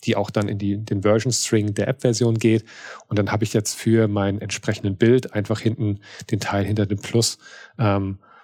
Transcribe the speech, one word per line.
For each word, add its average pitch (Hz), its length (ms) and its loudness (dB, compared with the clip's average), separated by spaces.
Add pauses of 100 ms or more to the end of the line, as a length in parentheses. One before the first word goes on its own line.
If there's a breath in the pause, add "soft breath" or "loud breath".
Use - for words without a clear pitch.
die 110 120 2
auch 101 140 0
dann 104 180 -2
in 107 100 -4
die, 101 200 -2
den 104 240 -4
Version-String 107 720 2
der - 120 0
App-Version 120 520 0
geht. 110 260 4 (440 loud breath)
Und 107 100 -2
dann 101 120 2
habe 104 140 0
ich - 80 -4
jetzt 107 220 -2
für 113 340 2
meinen 101 320 0
entsprechenden 101 560 -4
Bild 120 380 4
einfach 104 260 -4
hinten 104 400 -2 (300 loud breath)
den 101 100 -2
Teil 101 240 -2
hinter 104 220 0
dem 101 120 -4
Plus, - 400 -2 (400 loud breath)
ähm, 98 400 0 (260 soft breath)